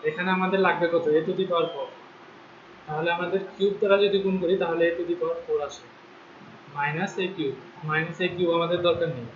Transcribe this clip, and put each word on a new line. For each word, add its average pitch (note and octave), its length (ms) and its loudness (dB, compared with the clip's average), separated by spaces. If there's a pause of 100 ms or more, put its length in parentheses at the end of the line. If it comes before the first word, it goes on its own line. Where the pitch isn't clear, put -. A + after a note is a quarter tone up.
(100)
এখানে F3+ 260 -2
আমাদের F#3+ 300 2
লাগবে E3+ 280 2
কত? D#3 120 2 (120)
a - 80 6
to F#3 120 -2
the F#3+ 120 0
power E3+ 240 2
four। - 140 -8 (960)
তাহলে D#3 300 -2
আমাদের F3+ 240 -2 (140)
কিউব G3 260 2
দ্বারা G3 240 6
যদি G3 200 2
গুণ F#3+ 180 2
করি F3 200 2
তাহলে E3+ 260 0
a E3+ 80 2
to F3 120 -4
the E3+ 120 0
power E3 240 -2
four - 140 0 (100)
আসে, - 160 -16 (920)
মাইনাস D3+ 380 -2 (100)
এ - 20 0 (100)
কিউব। C#3 180 -2 (360)
মাইনাস D#3+ 340 -2
এ - 100 0
কিউব F3 240 2
আমাদের E3+ 200 0 (100)
দরকার E3 280 2
নেই A#2 200 -10